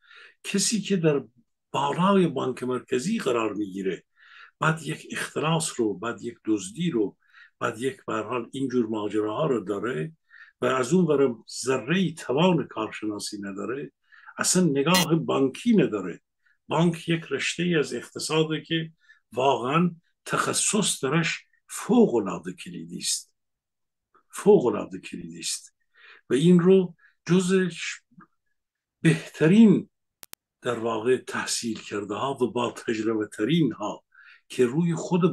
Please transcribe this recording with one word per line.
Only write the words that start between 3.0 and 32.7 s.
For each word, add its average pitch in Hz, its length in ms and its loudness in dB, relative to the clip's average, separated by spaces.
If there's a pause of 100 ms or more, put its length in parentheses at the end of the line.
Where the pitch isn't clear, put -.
قرار 113 360 -2
می‌گیره، 95 500 -6 (560)
بعد 160 220 0
یک 147 300 -10
اختلاس 160 680 -4
رو، 107 180 0
بعد 107 240 -8
یک 113 220 -12
دزدی 110 460 -2
رو، 107 260 -2 (440)
بعد 113 200 -6
یک 131 160 -4 (100)
به 120 60 -6
هر 110 100 -4
حال 117 300 -6
اینجور 127 340 -2
ماجراها 107 600 -2
رو 113 180 -2
داره 123 480 -6 (480)
و 123 60 -2
از 127 260 0
اون 185 120 4
ورم 139 400 2 (200)
ذره‌ای 135 500 0
توان 151 520 0
کارشناسی 107 720 -8
نداره، 101 520 -10 (460)
اصلاً - 240 2
نگاه 160 520 2
بانکی 135 640 2
نداره. 98 440 0 (480)
بانک 165 400 0
یک 165 220 -2
رشته‌ای 170 440 -2
از 123 200 0
اقتصاده 156 640 -2
که 160 300 -6 (420)
واقعاً 135 580 2 (340)
تخصص - 800 -2
درش 160 400 0 (240)
فوق‌العاده 107 840 2
کلیدی 85 460 -14
است، - 340 -6 (1000)
فوق‌العاده - 720 2
کلیدی 85 380 -14
است - 360 -10 (560)
و 120 40 2
این 170 260 6
رو 185 340 4 (320)
جزش 180 720 0 (1000)
بهترین 165 880 6 (720)
در 120 160 -2
واقع 113 380 0
تحصیل - 640 -6
کرده 101 360 -8
ها 131 200 -4
و 117 180 0
با 120 180 -2
تجربه 110 560 -2